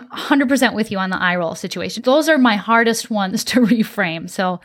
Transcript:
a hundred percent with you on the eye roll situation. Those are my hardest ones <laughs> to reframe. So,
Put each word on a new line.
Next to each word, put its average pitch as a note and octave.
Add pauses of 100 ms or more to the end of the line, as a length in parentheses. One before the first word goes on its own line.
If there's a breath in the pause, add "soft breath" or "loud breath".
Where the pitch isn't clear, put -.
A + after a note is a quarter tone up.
(120)
a -
hundred C#4
percent B3+
with A3
you F#3+
on F#3+
the F#3
eye F3+
roll E3+
situation. F#3
Those D4
are D#4
my A#3+
hardest A3+
ones G3+
<laughs> -
to B3
reframe. F3+
So, F#3